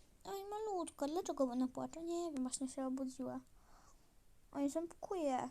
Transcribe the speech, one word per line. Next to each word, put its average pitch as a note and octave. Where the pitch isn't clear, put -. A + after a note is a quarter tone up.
Oj, G4
malutka, G4+
dlaczego D#4+
ona B3+
płacze? C4
Nie E4+
wiem, C4
właśnie B3+
się C4+
obudziła. C4
Oj, C#4+
ząbkuje. D#4